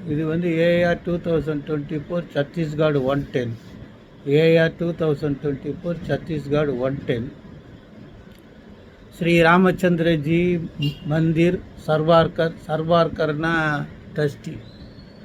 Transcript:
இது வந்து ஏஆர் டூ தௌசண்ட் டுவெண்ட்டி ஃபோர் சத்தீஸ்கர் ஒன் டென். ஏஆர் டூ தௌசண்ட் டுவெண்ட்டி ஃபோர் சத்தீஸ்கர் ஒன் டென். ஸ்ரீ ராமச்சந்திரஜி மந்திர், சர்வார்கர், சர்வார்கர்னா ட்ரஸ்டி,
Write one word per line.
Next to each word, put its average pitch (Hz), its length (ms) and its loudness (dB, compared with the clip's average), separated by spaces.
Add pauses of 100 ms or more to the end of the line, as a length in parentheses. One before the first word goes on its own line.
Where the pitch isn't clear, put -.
இது 156 180 -2
வந்து 170 240 -2
ஏஆர் 175 560 2
டூ 175 120 -2
தௌசண்ட் 156 500 -2
டுவெண்ட்டி 151 420 -6
ஃபோர் 175 140 -4 (100)
சத்தீஸ்கர் 151 680 0
ஒன் 139 280 -2
டென். 120 220 -4 (720)
ஏஆர் 160 520 4
டூ 170 140 -2
தௌசண்ட் 156 520 -2
டுவெண்ட்டி 143 400 -4
ஃபோர் 175 120 -4 (120)
சத்தீஸ்கர் 143 720 -2
ஒன் 135 260 -2
டென். 127 260 -4 (1900)
ஸ்ரீ 170 160 0 (140)
ராமச்சந்திரஜி 170 920 4 (720)
மந்திர், 165 460 2 (280)
சர்வார்கர், 165 680 2 (120)
சர்வார்கர்னா 160 840 0 (640)
ட்ரஸ்டி, 151 380 -4 (720)